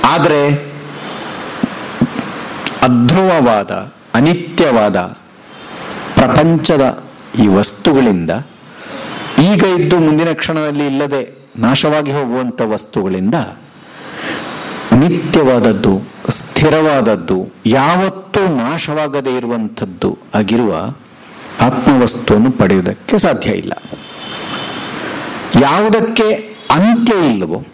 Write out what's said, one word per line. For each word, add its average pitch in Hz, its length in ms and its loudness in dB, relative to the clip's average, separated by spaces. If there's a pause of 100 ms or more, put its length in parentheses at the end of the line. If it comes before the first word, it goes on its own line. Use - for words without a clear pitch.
ಆದರೆ 147 340 4 (2500)
ಅಧ್ರುವವಾದ, 123 920 4 (420)
ಅನಿತ್ಯವಾದ 135 840 2 (1160)
ಪ್ರಪಂಚದ 151 720 4 (520)
ಈ 107 140 4
ವಸ್ತುಗಳಿಂದ, 101 840 2 (1120)
ಈಗ 190 200 4 (100)
ಇದ್ದು 175 260 2
ಮುಂದಿನ 160 340 2
ಕ್ಷಣದಲ್ಲಿ 151 540 -2
ಇಲ್ಲದೆ 139 340 -2 (360)
ನಾಶವಾಗಿ 139 540 2
ಹೋಗುವಂಥ 127 560 -2
ವಸ್ತುಗಳಿಂದ 98 680 -2 (1600)
ನಿತ್ಯವಾದದ್ದು, 127 1000 4 (380)
ಸ್ಥಿರವಾದದ್ದು, 131 1080 2 (320)
ಯಾವತ್ತೂ 185 720 0 (140)
ನಾಶವಾಗದೇ 143 800 -4
ಇರುವಂಥದ್ದು 113 720 -4 (240)
ಆಗಿರುವ 107 400 0 (840)
ಆತ್ಮವಸ್ತುವನ್ನು 117 960 2
ಪಡೆಯುವುದಕ್ಕೆ 185 680 0
ಸಾಧ್ಯ 135 360 0
ಇಲ್ಲ. 92 180 -6 (1900)
ಯಾವುದಕ್ಕೆ 214 680 2 (440)
ಅಂತ್ಯ 233 440 4 (100)
ಇಲ್ಲವೋ 95 340 -2 (140)